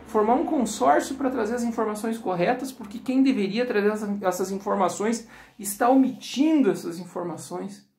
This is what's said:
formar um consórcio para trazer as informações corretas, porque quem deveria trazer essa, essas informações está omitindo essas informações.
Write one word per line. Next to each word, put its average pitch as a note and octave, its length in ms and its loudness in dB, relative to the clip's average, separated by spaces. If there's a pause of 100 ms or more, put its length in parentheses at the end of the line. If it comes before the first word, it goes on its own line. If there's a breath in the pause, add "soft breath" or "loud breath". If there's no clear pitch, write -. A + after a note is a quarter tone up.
formar G#3+ 300 2
um E4 100 2
consórcio C4+ 680 0
para C4+ 160 -2
trazer A3 240 -4
as A#3+ 80 -4
informações A3+ 560 -2
corretas, G#3 520 0
porque - 280 -14
quem C4 240 2
deveria G#3+ 420 2
trazer G#3 240 2
essa, G#3 320 -2
essas F#3 300 0
informações G3 760 -2 (320 loud breath)
está A#3+ 300 0
omitindo C4+ 800 4
essas E3+ 280 -4
informações. F3+ 920 -10 (100)